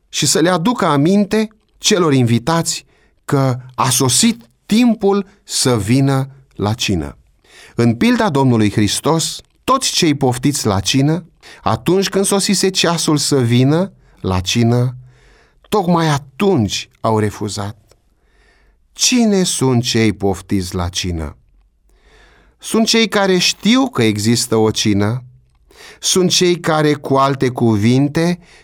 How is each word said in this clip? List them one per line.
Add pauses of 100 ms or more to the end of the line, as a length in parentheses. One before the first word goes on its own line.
și
să
le
aducă
aminte (300)
celor
invitați (400)
că (180)
a
sosit (240)
timpul (160)
să
vină (240)
la
cină. (560)
În
pilda
Domnului
Hristos, (240)
toți
cei
poftiți
la
cină, (360)
atunci
când
sosise
ceasul
să
vină (280)
la
cină, (720)
tocmai
atunci (120)
au
refuzat. (1120)
Cine
sunt
cei
poftiți
la
cină? (1200)
Sunt
cei
care
știu
că
există
o
cină? (760)
Sunt
cei
care,
cu
alte
cuvinte, (260)